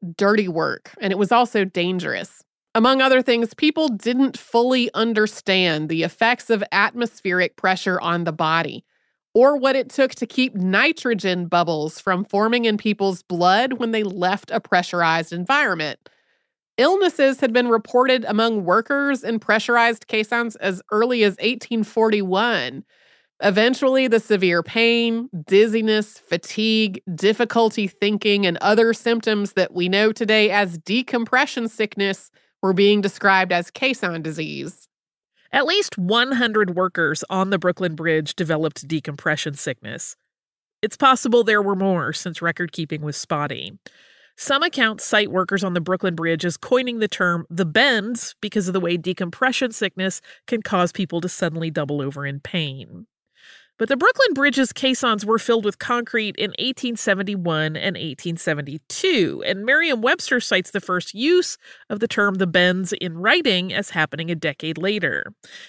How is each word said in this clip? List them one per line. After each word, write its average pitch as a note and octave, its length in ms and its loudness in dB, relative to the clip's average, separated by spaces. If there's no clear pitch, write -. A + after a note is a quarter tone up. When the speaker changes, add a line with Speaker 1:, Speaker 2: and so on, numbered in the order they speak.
Speaker 1:
dirty G3+ 300 2
work, D#3+ 520 -4
and G3 140 -2
it F#3 40 -2
was G3+ 140 2
also A#3 320 4
dangerous. F3 800 -4
Among B3+ 260 4
other C4 220 6
things, A#3 320 0
people D#4 340 2
didn't B3 480 0
fully A#3+ 560 0
understand F#3+ 960 0
the D#3+ 140 0
effects A3+ 480 0
of G#3 120 2
atmospheric F#3+ 840 -2
pressure F#3 420 0
on E3+ 260 -2
the D#3+ 100 -4
body, D#3+ 500 -2
or C4+ 240 6
what C4+ 200 2
it C4 120 -2
took C4 280 0
to B3 100 -4
keep - 280 -2
nitrogen F#3+ 920 0
bubbles E3 520 0
from F#3+ 280 -2
forming A3+ 400 0
in G#3+ 100 2
people's G3 460 -2
blood F#3+ 520 2
when A#3 180 -4
they A3 100 0
left F#3+ 480 -2
a - 100 -2
pressurized E3+ 720 0
environment. F3+ 640 -2
Illnesses D4 640 2
had A3+ 140 0
been B3 140 2
reported B3 580 2
among G#3+ 400 0
workers C4+ 580 0
in A3+ 160 -2
pressurized A#3 640 2
caissons A#3 500 -2
as F#3 260 -4
early A3+ 320 2
as G3+ 140 2
eighteen A#3 440 -2
forty-one. G3+ 1000 0
Eventually, B3+ 640 4
the A3+ 140 4
severe F3+ 420 2
pain, A#3 680 0
dizziness, G#3+ 720 2
fatigue, G#3+ 840 -2
difficulty A3 720 0
thinking, G3+ 580 0
and F3 140 0
other A3+ 340 4
symptoms G#3+ 600 -2
that F#3 180 0
we F3+ 160 -2
know G#3 240 4
today G#3+ 380 2
as F#3+ 260 0
decompression A#3+ 920 -2
sickness G#3 600 -4
were F#3+ 100 0
being G3+ 300 4
described F#3+ 500 2
as F3 180 -2
caisson F3+ 520 -4
disease. D#3 640 -10
Speaker 2:
At C4 140 2
least F#4+ 320 -2
one A#3 340 2
hundred G#3+ 420 0
workers E3+ 540 -2
on F#3+ 220 0
the G3 80 0
Brooklyn F3+ 360 -2
Bridge D#3 400 -2
developed D#3 540 -2
decompression D3+ 640 -4
sickness. - 640 -10
It's G#3+ 140 -4
possible B3 480 4
there G#3+ 180 4
were G3 140 0
more, F3+ 380 0
since - 280 -10
record E3+ 300 -4
keeping D#3 300 -8
was D3+ 140 -6
spotty. D3 640 -6
Some C#4+ 240 0
accounts A#3 420 0
cite G#3 260 2
workers F#3 320 0
on F#3 120 -2
the F3 80 0
Brooklyn F#3 320 -2
Bridge E3 320 -2
as E3+ 100 -2
coining B3 420 0
the G#3+ 100 0
term E3+ 420 -2
"the F3 160 -2
bends" A3+ 720 0
because G3 280 -2
of F3+ 60 -2
the F#3+ 60 0
way F3 160 0
decompression F#3 760 -2
sickness F#3+ 520 -4
can A3+ 160 -4
cause F3+ 300 0
people E3+ 280 -4
to F3+ 80 -4
suddenly E3 420 -4
double D3 300 -4
over C#3+ 260 -6
in C#3+ 140 -8
pain. D#3 680 -8
But A3+ 120 -2
the C#4 80 2
Brooklyn A4+ 340 4
Bridge's C4+ 400 2
caissons A#3+ 540 0
were A3 120 2
filled A#3 280 0
with G3 120 -2
concrete A#3 580 -4
in - 220 -4
eighteen B3 380 -4
seventy-one F3 800 -2
and F#3 180 -4
eighteen E3 440 -8
seventy-two, D3+ 1080 -2
and G3 200 -4
Merriam-Webster C4+ 720 0
cites F#3 300 -2
the G3 100 -4
first F3+ 340 -6
use E4 440 0
of G#3 100 -6
the A3+ 80 0
term G3+ 280 0
"the F#3 100 0
bends F3+ 480 0
in E3 240 -8
writing" G3+ 560 0
as F#3 160 -4
happening D#3+ 400 -4
a F3 40 -2
decade D#3 440 -6
later. F3+ 520 -4